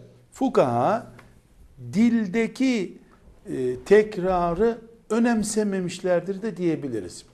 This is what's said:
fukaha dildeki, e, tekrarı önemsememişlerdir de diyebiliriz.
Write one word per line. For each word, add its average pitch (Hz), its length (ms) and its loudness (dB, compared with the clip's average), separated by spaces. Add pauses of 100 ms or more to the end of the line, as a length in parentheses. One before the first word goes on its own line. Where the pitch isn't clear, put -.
(320)
fukaha 170 760 2 (880)
dildeki, 226 1040 0 (480)
e, 131 380 -4
tekrarı 190 920 2 (320)
önemsememişlerdir 196 1300 -2
de 214 140 -6
diyebiliriz. 139 760 -4